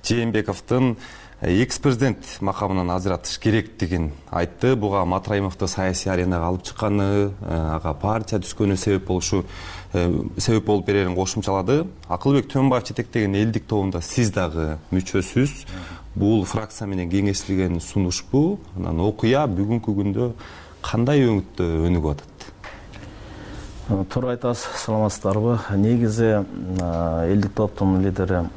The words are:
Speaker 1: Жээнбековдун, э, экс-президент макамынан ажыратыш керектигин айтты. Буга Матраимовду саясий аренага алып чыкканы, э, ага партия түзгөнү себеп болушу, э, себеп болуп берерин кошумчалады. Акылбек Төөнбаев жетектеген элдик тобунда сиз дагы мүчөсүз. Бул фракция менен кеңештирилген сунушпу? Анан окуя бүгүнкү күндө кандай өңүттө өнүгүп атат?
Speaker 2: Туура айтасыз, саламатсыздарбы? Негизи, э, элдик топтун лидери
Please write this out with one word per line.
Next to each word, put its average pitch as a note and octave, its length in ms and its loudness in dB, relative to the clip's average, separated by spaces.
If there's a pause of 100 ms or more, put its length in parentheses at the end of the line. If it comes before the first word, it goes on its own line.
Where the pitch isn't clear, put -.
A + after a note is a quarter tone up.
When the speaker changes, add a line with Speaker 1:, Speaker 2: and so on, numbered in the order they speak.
Speaker 1:
Жээнбековдун, A#2 920 0 (440)
э, F#2 200 4
экс-президент B2+ 560 2 (240)
макамынан F#2+ 480 0
ажыратыш F#2 480 -2
керектигин F2 760 0 (180)
айтты. A#2 440 2
Буга G2 300 0
Матраимовду F#2+ 640 -2
саясий F#2+ 440 -2
аренага F2+ 360 2
алып F2+ 160 -2
чыкканы, G2+ 400 0
э, G2+ 280 2 (440)
ага D#2 180 -2
партия G#2+ 460 -2
түзгөнү G2+ 380 0
себеп F#2+ 280 0
болушу, F#2 400 0 (480)
э, F2+ 180 2 (280)
себеп G#2+ 260 2
болуп G#2 220 2
берерин G2 280 2
кошумчалады. G2 720 0 (200)
Акылбек C#3+ 420 2
Төөнбаев C3 380 2
жетектеген G#2+ 480 -2
элдик A2 320 0
тобунда F#2+ 340 0
сиз A2 300 0
дагы D#2+ 480 -2 (120)
мүчөсүз. G2 760 0 (480)
Бул G2+ 300 4
фракция A2 420 -6
менен F2+ 240 -4
кеңештирилген F#2+ 680 0
сунушпу? B2+ 800 0 (180)
Анан E2+ 260 -2
окуя A2+ 440 2
бүгүнкү G#2+ 480 0
күндө G2+ 380 0 (500)
кандай B2+ 460 2
өңүттө F2+ 580 0
өнүгүп E2 260 2
атат? - 180 -8 (1800)
Speaker 2:
Туура B2 220 -2
айтасыз, A#2+ 340 -2 (160)
саламатсыздарбы? G#2+ 800 2 (180)
Негизи, A2+ 460 4
э, F2 1080 0
элдик G#2 220 2
топтун F#2+ 480 2
лидери F#2 560 0